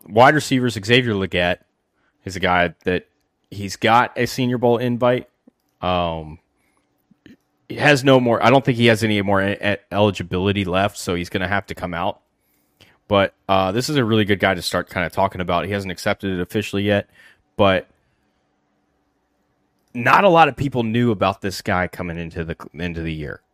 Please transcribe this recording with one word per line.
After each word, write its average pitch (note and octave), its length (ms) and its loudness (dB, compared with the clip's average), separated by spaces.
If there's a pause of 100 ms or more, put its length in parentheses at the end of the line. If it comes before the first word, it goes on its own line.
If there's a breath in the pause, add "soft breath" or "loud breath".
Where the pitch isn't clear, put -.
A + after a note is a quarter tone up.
wide B2+ 280 6
receivers, B2+ 400 -2
Xavier A#2 400 0
Legette F2+ 460 -2 (640)
is F#2 100 -10
a F#2 40 -8
guy F2 340 2 (100)
that F2+ 220 -2 (440)
he's G2 260 -10
got A#2 400 2
a B2 100 -2
Senior B2 320 -4
Bowl A#2+ 180 2
invite. B2 520 -2 (520)
Um, E2 600 -4 (1300)
he A#2 60 -12
has C3+ 280 2
no C3+ 160 6
more, A#2 240 0
I A#2 60 6
don't C3+ 140 4
think B2+ 120 -2
he A#2 100 2
has A2+ 160 4
any G#2 200 0
more G2 200 0
e-, G2 220 -2
e-, G2+ 120 -2 (140)
eligibility G2 760 -2
left, F#2+ 320 -2
so - 160 -6
he's F2 160 -6
gonna F#2 180 -4
have G2+ 200 -4
to E2+ 60 -12
come F2 200 -10
out. F2+ 260 -6 (880 soft breath)
But, G2+ 240 2 (160)
uh, F#2+ 240 2
this B2+ 160 -4
is D3+ 80 -2
a C3 80 2
really G#2+ 220 2
good F#2+ 140 0
guy G2 120 2
to F2 80 -4
start F2 300 -6
kinda F2 180 -4
talking F#2+ 320 -2
about. F2 240 -2
He F#2+ 80 -6
hasn't G2 180 -6
accepted G2 420 -4
it F2+ 80 -4
officially G2+ 420 -4
yet, G2+ 260 0 (480 soft breath)
but F#2+ 320 2 (2000)
not C3+ 320 4
a G3+ 40 6
lot D#3+ 200 6
of C3 80 -6
people B2+ 280 -2
knew A#2 260 2
about G2 320 0
this F#2+ 180 -6
guy F2+ 280 0
coming F2 280 -10
into E2+ 280 -8
the, E2 120 -8 (160)
into E2 300 -8
the E2 100 -6
year. D2 300 -12 (120)